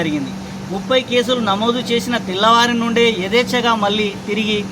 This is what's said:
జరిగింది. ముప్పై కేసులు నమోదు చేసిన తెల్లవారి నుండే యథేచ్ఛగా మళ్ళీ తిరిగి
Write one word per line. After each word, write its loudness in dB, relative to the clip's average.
జరిగింది. -2
ముప్పై 0
కేసులు 0
నమోదు 0
చేసిన -2
తెల్లవారి 4
నుండే 2
యథేచ్ఛగా 2
మళ్ళీ 0
తిరిగి 0